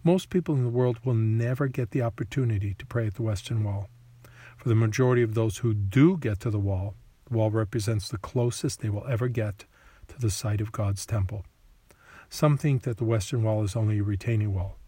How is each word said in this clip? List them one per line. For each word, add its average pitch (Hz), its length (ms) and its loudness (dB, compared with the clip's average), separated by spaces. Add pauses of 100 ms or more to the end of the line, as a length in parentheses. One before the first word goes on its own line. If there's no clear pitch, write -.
Most 175 280 2
people 165 260 0
in 127 80 2
the 120 60 0
world 120 340 2
will 127 100 0
never 117 540 2
get 127 240 -4
the 131 100 0
opportunity 110 720 -2
to - 100 -14
pray 113 220 -2
at 101 80 -4
the 117 80 -8
Western 107 420 -2
Wall. 101 240 -6 (680)
For - 140 -4
the 110 60 6
majority 120 480 4
of 110 100 -2
those 110 240 0
who 117 160 0
do 127 420 6
get 117 260 -4
to 120 80 -2
the 104 100 0
wall, 98 360 -2 (340)
the 117 80 0
wall 107 120 4
represents 107 580 -2
the 104 100 -8
closest - 640 -2
they 110 100 -4
will 101 200 -4
ever 123 180 0
get 110 380 -4 (420)
to - 100 -20
the 117 120 0
site 104 320 -2
of 107 100 -6
God's 101 340 -4
temple. 101 400 -4 (840)
Some 151 280 2
think 139 260 0
that 120 120 -2
the - 80 -4
Western 113 400 0
Wall 110 180 2
is 101 140 -2
only 107 240 2
a 101 40 0
retaining 104 500 0
wall. 92 240 -4 (100)